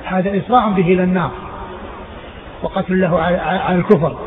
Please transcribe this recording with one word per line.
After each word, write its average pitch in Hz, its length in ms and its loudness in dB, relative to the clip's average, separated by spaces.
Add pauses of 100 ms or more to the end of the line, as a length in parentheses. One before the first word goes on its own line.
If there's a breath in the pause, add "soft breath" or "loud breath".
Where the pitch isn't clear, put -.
هذا 185 340 0
إسراع 220 300 2
به 196 140 2
إلى 180 200 4
النار 180 280 0 (1300)
وقتل 185 380 0
له 170 200 4
على، 175 160 2
على 175 420 0
الكفر 170 380 4 (100)